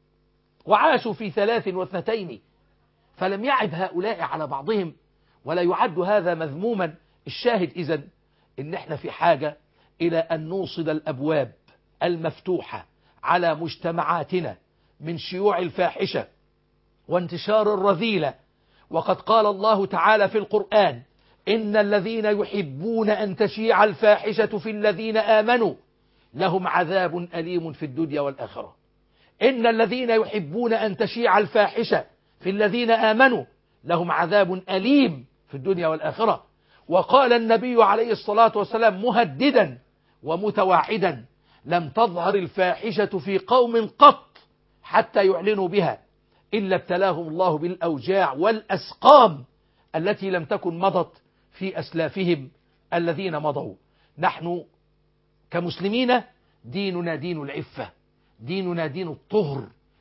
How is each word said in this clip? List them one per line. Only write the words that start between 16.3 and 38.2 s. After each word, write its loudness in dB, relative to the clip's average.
وانتشار 0
الرذيلة. 0
وقد 0
قال 4
الله 2
تعالى 4
في -2
القرآن: 2
"إن 0
الذين 2
يحبون -2
أن -2
تشيع 2
الفاحشة 2
في -8
الذين -2
آمنوا 2
لهم 0
عذاب 0
أليم -6
في -12
الدنيا -4
والآخرة". -8
إن 4
الذين 2
يحبون 0
أن -2
تشيع 2
الفاحشة 2
في -4
الذين 2
آمنوا 4
لهم 0
عذاب 2
أليم 2
في -16
الدنيا -2
والآخرة. -2
وقال 2
النبي 0
عليه 0
الصلاة 2